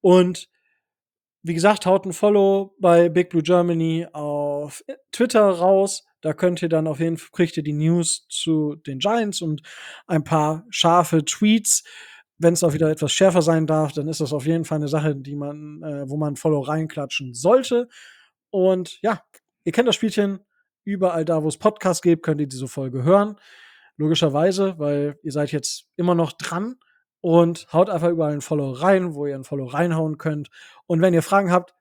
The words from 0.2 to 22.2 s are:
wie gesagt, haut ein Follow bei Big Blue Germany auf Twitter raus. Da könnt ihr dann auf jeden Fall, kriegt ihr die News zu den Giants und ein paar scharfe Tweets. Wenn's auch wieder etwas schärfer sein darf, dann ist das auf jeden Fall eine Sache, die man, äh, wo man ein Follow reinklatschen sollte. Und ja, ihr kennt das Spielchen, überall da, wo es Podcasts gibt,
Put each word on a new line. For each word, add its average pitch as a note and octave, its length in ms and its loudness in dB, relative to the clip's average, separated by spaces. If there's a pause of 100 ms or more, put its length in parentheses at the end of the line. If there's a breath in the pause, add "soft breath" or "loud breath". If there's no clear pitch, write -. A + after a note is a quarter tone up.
wie E3+ 120 -4
gesagt, G3 300 2
haut F#3+ 220 2
ein F3+ 80 -8
Follow G3 640 2
bei F3 320 6
Big F3 200 0
Blue E3 120 0
Germany E3 680 0
auf D3 720 -6 (300)
Twitter A#3+ 300 2
raus. F#3+ 640 2 (180)
Da D#3 100 -2
könnt F3+ 300 0
ihr E3+ 80 -2
dann D#3+ 160 0
auf D3 140 -4
jeden E3 180 -2
Fall, - 140 -20
kriegt E3+ 240 -2
ihr D#3 80 -6
die D3 100 -4
News E3 560 0
zu D3+ 460 -2
den C3+ 240 -10
Giants G#3 420 -2
und D#3 180 -4 (460 loud breath)
ein D#3 180 -2
paar D#3 460 0
scharfe E3 540 2
Tweets. - 600 0 (520 loud breath)
Wenn's E3+ 280 2
auch D#3 80 2
wieder D#3 180 0
etwas D3+ 220 -2
schärfer F#3 300 4
sein D#3+ 260 2
darf, D#3 240 0
dann D3 160 -6
ist D#3+ 120 -6
das C#3 120 -4
auf C#3 120 -6
jeden E3 200 -2
Fall D#3 140 -4
eine D3 100 -4
Sache, D3+ 260 -2
die C#3 220 -12
man, D3+ 480 -12
äh, C#3+ 260 -10
wo C#3+ 60 -8
man D3+ 160 -2
ein C3+ 40 -10
Follow D3+ 260 0
reinklatschen D3 720 -6
sollte. A#3+ 560 0 (640 soft breath)
Und F#3 520 0
ja, G#3 200 -2 (400)
ihr F3 80 -4
kennt A#3+ 160 2
das A3 80 2
Spielchen, G3+ 460 -2 (440)
überall F3+ 400 -2
da, D#3+ 180 0
wo D#3 60 -2
es D3+ 80 -6
Podcasts F#3+ 460 -2
gibt, E3 200 2